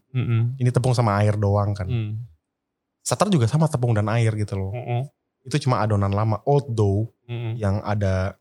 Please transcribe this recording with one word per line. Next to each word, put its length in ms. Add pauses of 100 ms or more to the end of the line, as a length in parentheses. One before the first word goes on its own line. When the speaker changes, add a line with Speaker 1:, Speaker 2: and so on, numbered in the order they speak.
Speaker 1:
Mm-mm. 480
Speaker 2:
Ini 140
tepung 220
sama 260
air 180
doang 360
kan. 120
Speaker 1:
Hmm. 360 (800)
Speaker 2:
Starter 320
juga 140
sama 200
tepung 260
dan 160
air 280
gitu 200
loh. 160
Speaker 1:
Mm-mm. 300 (420)
Speaker 2:
Itu 160
cuma 200
adonan 300
lama, 340
old 240
dough. 380 (200)
Speaker 1:
Mm-mm. 300
Speaker 2:
yang 260
ada 600